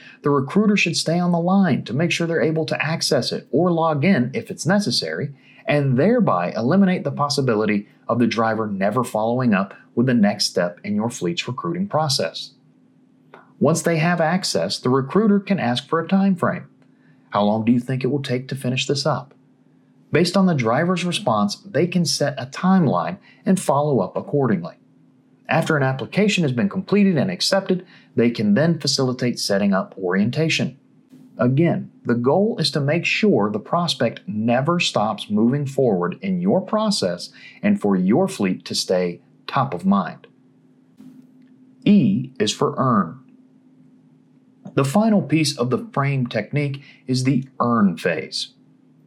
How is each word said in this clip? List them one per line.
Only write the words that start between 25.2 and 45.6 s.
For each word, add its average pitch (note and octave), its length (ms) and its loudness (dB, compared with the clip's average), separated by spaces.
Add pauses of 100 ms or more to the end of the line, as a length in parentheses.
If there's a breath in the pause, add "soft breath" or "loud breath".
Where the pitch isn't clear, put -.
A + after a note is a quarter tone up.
After D#3 260 0
an C#3 80 0
application E3 600 0
has C#3 80 0
been A2+ 180 -2
completed F#3+ 480 0
and G2 120 0
accepted, F#3+ 560 -2 (300 loud breath)
they A#2 140 4
can G#2+ 240 0
then D#3+ 260 2
facilitate B2+ 600 -2
setting G2+ 340 0
up F#2+ 240 -4
orientation. A2+ 800 0 (600)
Again, C3+ 540 2 (140)
the A#2+ 100 0
goal E3+ 440 2
is D#3+ 120 0
to D#3 80 -2
make D3+ 260 0
sure C3 440 2
the G#2 100 -4
prospect D3+ 680 -2
never B2 520 0
stops A2 500 -2
moving A#2+ 360 2
forward G2+ 560 0
in F#2 200 -2
your A#2 200 2
process G3 680 -2 (320 loud breath)
and G2+ 180 0
for - 160 2
your D3 320 2
fleet - 380 -4
to G#2+ 100 -8
stay F2+ 460 -2 (260)
top - 260 -2
of F2 120 -10
mind. F#2+ 420 0 (1600)
E C3 540 4
is G#2 140 0
for C#3+ 240 0
earn. A#2 420 0 (1600)
The C3+ 100 2
final G#3 360 2
piece D3+ 360 0
of B2 120 -2